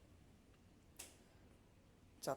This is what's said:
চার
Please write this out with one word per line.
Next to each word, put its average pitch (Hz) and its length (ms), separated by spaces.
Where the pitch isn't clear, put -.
চার 139 140